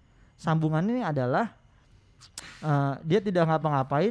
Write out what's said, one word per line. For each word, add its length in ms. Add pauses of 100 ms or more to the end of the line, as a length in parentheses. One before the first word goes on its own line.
(340)
Sambungannya 580
ini 120
adalah, 500 (1040)
eh, 400
dia 200
tidak 260
ngapa-ngapain, 640